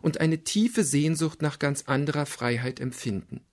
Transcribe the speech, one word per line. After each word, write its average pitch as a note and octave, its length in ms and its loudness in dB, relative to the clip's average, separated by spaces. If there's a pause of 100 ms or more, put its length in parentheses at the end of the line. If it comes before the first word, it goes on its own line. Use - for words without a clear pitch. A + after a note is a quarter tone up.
und D#3+ 200 0
eine D#3+ 240 2
tiefe A3 400 2
Sehnsucht D#3 560 0
nach D3+ 180 -2
ganz C#3+ 280 -2
anderer C#3+ 380 0
Freiheit A#2+ 540 -2
empfinden. A#2 640 -6 (120)